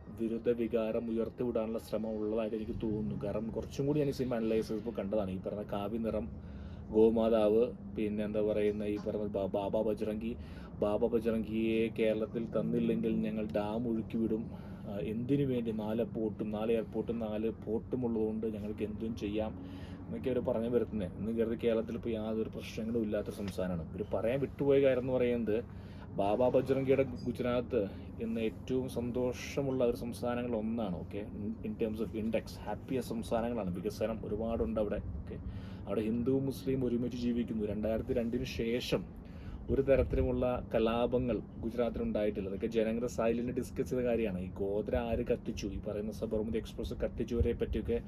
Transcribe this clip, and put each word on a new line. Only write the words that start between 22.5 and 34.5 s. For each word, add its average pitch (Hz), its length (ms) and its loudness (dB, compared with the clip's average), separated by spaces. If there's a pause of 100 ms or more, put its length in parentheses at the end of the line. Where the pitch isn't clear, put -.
ഇല്ലാത്ത 104 240 0
സംസ്ഥാനമാണ്. 92 680 -4
ഇവർ - 180 -2
പറയാൻ 110 260 2
വിട്ടുപോയ 139 420 4
കാര്യം 131 180 6
എന്ന് 127 140 -2
പറയുന്നത് 120 500 2 (520)
ബാബ 107 340 4
ബജ്രംഗിയുടെ 131 540 4
ഗുജറാത്ത് 123 840 0 (340)
ഇന്ന് 113 200 -2
ഏറ്റവും 127 480 -2
സന്തോഷമുള്ള 127 960 0
ഒരു 117 100 4
സംസ്ഥാനങ്ങളിൽ 120 600 -2
ഒന്നാണ്. 107 440 -2
ഓക്കെ, 101 260 -6 (420)
in 107 80 -4
terms 110 260 0
of 95 100 -4
index 110 300 0
happiest - 640 -4
സംസ്ഥാനങ്ങളാണ്. 113 680 -2
വികസനം 107 500 -2
ഒരുപാടുണ്ട് 110 540 0